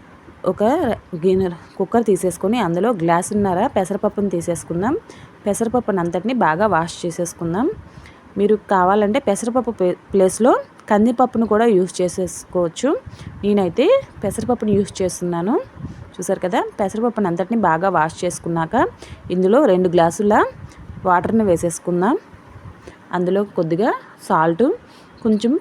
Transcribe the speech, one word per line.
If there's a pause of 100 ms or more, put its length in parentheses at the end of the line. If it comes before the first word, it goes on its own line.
(520)
ఒక (600)
గిన్నె, (280)
కుక్కర్
తీసేసుకొని, (100)
అందులో (100)
గ్లాసున్నర (160)
పెసరపప్పును
తీసేసుకుందాం. (500)
పెసరపప్పును
అంతటిని (100)
బాగా
వాష్
చేసేసుకుందాం. (720)
మీరు (160)
కావాలంటే
పెసరపప్పు
ప్లే-, (140)
ప్లేస్లో (380)
కందిపప్పును
కూడా (100)
యూజ్
చేసేసుకోవచ్చు. (520)
నేనైతే (360)
పెసరపప్పును
యూజ్
చేస్తున్నాను. (640)
చూసారు
కదా, (180)
పెసరపప్పును
అంతటిని (100)
బాగా (100)
వాష్
చేసుకున్నాక, (600)
ఇందులో (140)
రెండు
గ్లాసుల (720)
వాటర్ని
వేసేసుకుందాం. (1000)
అందులో (160)
కొద్దిగా (380)
సాల్ట్, (600)
కొంచెం